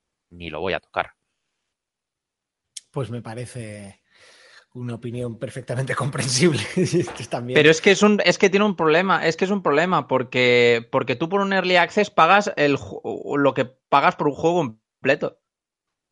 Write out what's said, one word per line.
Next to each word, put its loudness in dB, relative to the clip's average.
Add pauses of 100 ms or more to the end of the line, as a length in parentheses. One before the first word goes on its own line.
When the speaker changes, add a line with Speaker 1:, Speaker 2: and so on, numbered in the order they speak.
(300)
Speaker 1:
ni -14
lo -10
voy -4
a -4
tocar". -8 (1800)
Speaker 2:
Pues -8
me -10
parece -14 (720)
una -10
opinión -10
perfectamente -8
<laughs> -
comprensible. 0 (140)
Es -2
que -12
también -6
Speaker 3:
Pero 6
es 2
que 4
es 2
un, 4
es 2
que 4
tiene 2
un 0
problema, 2
es 0
que -2
es 0
un -2
problema, 2
porque, 2
porque -2
tú -4
por 0
un -2
early 0
access 0
pagas 4
el 2
ju-, -8
lo 2
que -2
pagas 0
por -2
un -2
juego 0
completo. -4 (720)